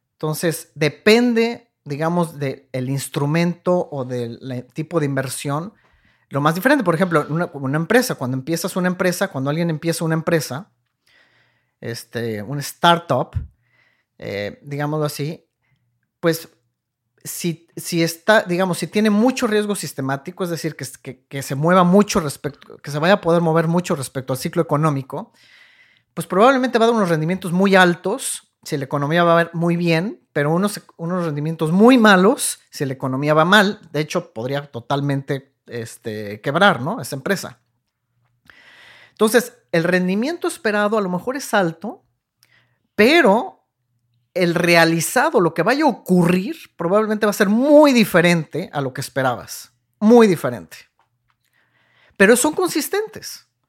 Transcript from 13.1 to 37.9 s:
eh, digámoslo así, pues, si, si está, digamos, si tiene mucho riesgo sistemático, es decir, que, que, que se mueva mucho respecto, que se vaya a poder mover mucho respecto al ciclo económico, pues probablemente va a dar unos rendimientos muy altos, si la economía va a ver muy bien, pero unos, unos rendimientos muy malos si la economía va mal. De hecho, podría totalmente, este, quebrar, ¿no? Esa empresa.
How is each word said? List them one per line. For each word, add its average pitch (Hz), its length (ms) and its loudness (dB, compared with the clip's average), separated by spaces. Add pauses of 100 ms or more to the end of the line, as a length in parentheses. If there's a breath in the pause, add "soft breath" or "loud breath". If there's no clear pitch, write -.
eh, 101 420 -8
digámoslo 147 420 -4
así, 151 420 -8 (720)
pues, 165 300 -2 (760)
si, - 540 -8
si 165 260 -4
está, 214 380 0
digamos, 180 360 -2
si 170 100 -8
tiene 214 220 0
mucho 247 380 2
riesgo 208 280 -2
sistemático, 139 680 -8
es 175 60 -4
decir, 156 260 -6
que, 135 100 -14 (160)
que, - 260 -18
que 139 140 -10
se 139 140 -8
mueva 175 300 4
mucho 202 340 4
respecto, - 600 -8
que 143 120 -16
se 147 80 -6
vaya 175 140 4
a - 80 2
poder 170 200 2
mover 165 280 2
mucho 175 260 0
respecto 131 380 -6
al 127 40 -4
ciclo 170 240 -4
económico, 151 720 -2 (840 soft breath)
pues - 140 -8
probablemente 247 500 4
va 220 60 2
a 226 60 4
dar 233 80 2
unos 196 100 2
rendimientos 170 460 -2
muy 190 240 4
altos, 185 760 0 (100)
si - 140 -8
la - 80 -4
economía 147 400 0
va 170 80 6
a 170 140 6
ver 170 80 -14
muy 170 240 0
bien, 175 440 -2 (120)
pero 147 180 0
unos, 190 300 -2 (160)
unos 170 260 -6
rendimientos 156 480 -4
muy 226 260 6
malos 214 640 4 (120 soft breath)
si - 120 -8
la 135 80 -4
economía 135 420 -2
va 156 120 4
mal. 202 340 4 (140)
De 147 80 -2
hecho, 170 320 -6
podría 139 360 -8
totalmente, 139 840 -4 (100)
este, 107 760 -12
quebrar, 156 400 2
¿no? 185 180 -6
Esa 135 160 -10
empresa. - 460 -6 (1500 soft breath)